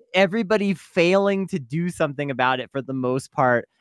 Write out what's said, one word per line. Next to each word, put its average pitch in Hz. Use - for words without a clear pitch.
everybody 196
failing 190
to 180
do 151
something 143
about 127
it 120
for 139
the 131
most 127
part, 123